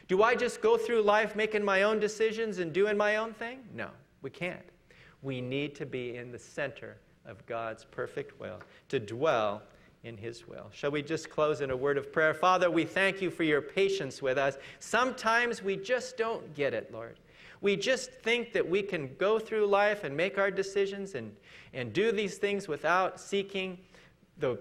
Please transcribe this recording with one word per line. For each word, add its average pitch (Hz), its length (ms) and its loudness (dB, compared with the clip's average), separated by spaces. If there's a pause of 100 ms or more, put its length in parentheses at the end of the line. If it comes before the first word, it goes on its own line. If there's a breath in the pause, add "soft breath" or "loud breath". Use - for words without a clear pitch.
Do 190 120 6
I 240 140 6
just 240 260 -2
go 226 140 6
through 220 280 2
life 208 300 4
making 214 300 0
my 196 200 4
own 214 180 4
decisions 214 560 0
and 170 160 -2
doing 202 240 2
my 208 180 4
own 226 180 -2
thing? 240 400 -12
No, 107 160 -8 (320)
we 135 100 -10
can't. - 340 -8 (560 loud breath)
We 135 180 -6
need 139 360 -4
to 156 100 -10
be 123 320 -8
in 123 160 -12
the 113 60 -14
center 123 580 -8 (280 soft breath)
of 101 200 -18
God's 117 400 -8
perfect - 520 -8
will, 98 220 -10 (300 loud breath)
to 135 100 0
dwell 110 640 0 (400 soft breath)
in 117 140 -14
his 117 280 -12
will. - 280 -14
Shall 143 180 -2
we 147 100 -2
just 156 280 -6
close 151 320 0
in 135 100 -2
a 127 60 -2
word 139 200 0
of - 140 -4
prayer? 156 220 4
Father, 180 360 4
we 165 140 4
thank 190 380 0
you 175 100 0
for 175 120 -2
your 151 180 4
patience 190 600 0
with 131 160 0
us. 135 200 2 (240 loud breath)
Sometimes 233 840 2
we 196 140 0
just 233 400 -4
don't 220 360 -4
get 139 200 0
it, 104 180 -6
Lord. 113 260 -12 (440 loud breath)
We 196 160 4
just 233 340 0
think 233 400 0
that 175 160 2
we 190 140 2
can 156 340 -4
go 214 240 2
through 220 280 0
life 202 360 4
and 139 140 -6
make 196 200 0
our 196 140 2
decisions 196 640 -2
and, 110 180 -8 (400 loud breath)
and 120 200 -6
do 214 180 2
these 202 260 -2
things 202 300 -2
without 165 500 2
seeking 190 640 -4 (600 loud breath)
the, 127 220 0